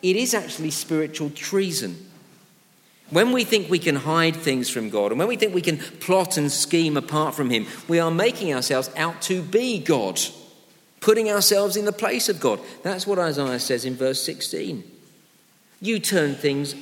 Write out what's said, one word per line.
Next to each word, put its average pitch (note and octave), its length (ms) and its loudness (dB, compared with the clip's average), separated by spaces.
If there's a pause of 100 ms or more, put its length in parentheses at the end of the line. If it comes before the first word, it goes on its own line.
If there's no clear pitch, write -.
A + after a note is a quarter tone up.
it F#3 140 4
is B3 180 0
actually D#3+ 380 -4
spiritual D#3 580 -4
treason. D3 760 -4 (1040)
When A3+ 220 4
we B3 120 4
think G3 240 2
we F3 100 4
can D#3 180 2
hide D#3+ 400 2
things C3 340 0
from A2 180 -4
God, G#2 220 2
and A#2 80 -2
when F#3+ 100 2
we B3 80 -2
think G#3+ 160 2
we F3+ 80 2
can E3 180 -2
plot - 580 0
and D3 140 2
scheme E3 460 2
apart D3+ 380 -2
from C3 160 0
him, A2 160 0 (220)
we E3 100 4
are E3 120 2
making F3+ 440 0
ourselves C3 420 0
out D#3+ 260 -2
to F#3 200 -2
be A3+ 360 0
God, G#2+ 420 0 (800)
putting G#3+ 300 4
ourselves G3+ 460 2
in G#3 100 0
the G3+ 60 0
place A3 360 -2
of E3+ 120 -2
God. G#2+ 200 2 (220)
That's F#3 240 -4
what G3+ 120 0
Isaiah C#3 400 0
says B2 260 -2
in B2+ 120 -4
verse C3 260 0
sixteen. - 600 -6 (960)
"You G#3+ 180 -2
turn D3+ 380 0
things C#3 460 -2